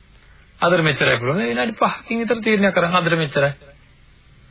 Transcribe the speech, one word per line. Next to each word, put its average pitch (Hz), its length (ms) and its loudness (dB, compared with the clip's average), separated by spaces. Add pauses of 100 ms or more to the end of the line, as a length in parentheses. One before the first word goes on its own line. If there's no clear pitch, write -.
(600)
අදට 170 220 2
මෙච්චරයි 135 360 2
පුළුවන්. 143 260 -2
විනාඩි 233 320 -2
පහකින් - 420 -2
විතර 233 240 -2
තීරණයක් 202 320 2
කරන් 170 220 0
අදට 165 200 2
මෙච්චරයි. 143 360 0 (1000)